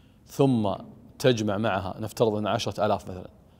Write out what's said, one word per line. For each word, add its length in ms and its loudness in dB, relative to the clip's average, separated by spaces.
ثم 480 2
تجمع 380 2
معها، 420 -2
نفترض 360 0
أن 120 -2
عشرة 380 -2
آلاف 240 0
مثلا، 200 -12